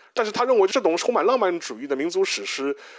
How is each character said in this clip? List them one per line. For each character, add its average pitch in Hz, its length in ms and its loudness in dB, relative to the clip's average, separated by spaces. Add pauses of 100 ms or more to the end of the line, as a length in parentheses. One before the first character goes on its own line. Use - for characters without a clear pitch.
(120)
但 233 140 0
是 208 60 -6
他 240 120 -2
认 247 140 4
为 190 100 6
这 240 140 0
种 170 160 2
充 240 160 0
满 180 100 2
浪 247 160 2
漫 185 200 0
主 113 200 -12
义 131 60 -12
的 139 100 -2
民 147 140 -2
族 190 160 0
史 - 180 -4
诗 139 320 -4 (240)